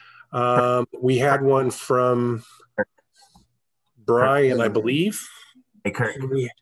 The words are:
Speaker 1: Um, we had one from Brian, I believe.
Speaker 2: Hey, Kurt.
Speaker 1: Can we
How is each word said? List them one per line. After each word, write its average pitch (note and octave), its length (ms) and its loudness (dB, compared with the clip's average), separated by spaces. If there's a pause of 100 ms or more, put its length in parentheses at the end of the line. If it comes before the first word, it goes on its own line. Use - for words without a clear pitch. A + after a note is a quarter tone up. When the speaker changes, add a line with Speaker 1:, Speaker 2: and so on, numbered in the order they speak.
(300)
Speaker 1:
Um, B2 560 0 (100)
we B2+ 220 0
had C#3 240 2
one C3+ 300 2
from A#2+ 720 -2 (1500)
Brian, B2+ 600 2
I A2+ 80 2
believe. C3 520 -2 (640)
Speaker 2:
Hey, G2+ 80 -4
Kurt. A#2 240 -4
Speaker 1:
Can C3+ 160 -8
we C3 180 -2 (140)